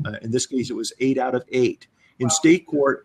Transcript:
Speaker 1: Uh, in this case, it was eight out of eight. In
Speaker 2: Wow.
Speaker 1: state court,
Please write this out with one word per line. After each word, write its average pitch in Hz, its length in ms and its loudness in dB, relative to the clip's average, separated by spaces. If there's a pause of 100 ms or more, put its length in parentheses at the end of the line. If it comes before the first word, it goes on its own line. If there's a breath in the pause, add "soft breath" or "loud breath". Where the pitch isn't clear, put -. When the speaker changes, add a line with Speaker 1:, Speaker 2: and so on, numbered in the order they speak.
Speaker 1:
Uh, 107 180 -10
in 113 100 -8
this 127 140 0
case, 127 240 -4
it 117 40 -6
was 110 240 -8
eight 131 200 0
out 127 160 -2
of 123 160 -2
eight. 123 360 0 (320)
In 127 100 0
Speaker 2:
Wow. - 60 0
Speaker 1:
state 170 320 4
court, 135 380 0